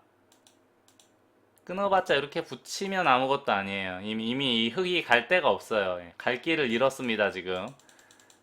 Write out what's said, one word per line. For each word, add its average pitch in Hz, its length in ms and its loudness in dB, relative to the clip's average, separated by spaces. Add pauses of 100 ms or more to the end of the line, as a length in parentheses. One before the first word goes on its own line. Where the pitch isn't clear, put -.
(1700)
끊어봤자 185 500 2
이렇게 143 280 -2
붙이면 185 640 -4
아무것도 131 440 4
아니에요. 98 500 -2
이미, 110 280 -4
이미 123 360 0
이 117 40 0
흙이 180 340 -2
갈 120 240 2
데가 175 220 2
없어요. 95 520 0
예, 85 160 -18
갈 123 240 -4
길을 151 300 0
잃었습니다, 117 600 0
지금. 92 360 -6 (760)